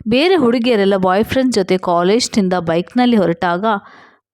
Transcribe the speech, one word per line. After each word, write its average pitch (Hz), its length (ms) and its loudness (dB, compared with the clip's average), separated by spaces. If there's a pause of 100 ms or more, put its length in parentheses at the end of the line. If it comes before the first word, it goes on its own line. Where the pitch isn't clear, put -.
ಬೇರೆ 294 280 2
ಹುಡುಗಿಯರೆಲ್ಲ 233 600 2
ಬಾಯ್ 190 280 0
ಫ್ರೆಂಡ್ 262 280 -2
ಜೊತೆ 190 260 0
ಕಾಲೇಜ್ನಿಂದ 185 720 0
ಬೈಕ್ನಲ್ಲಿ 180 640 -2
ಹೊರಟಾಗ 175 480 -2 (680)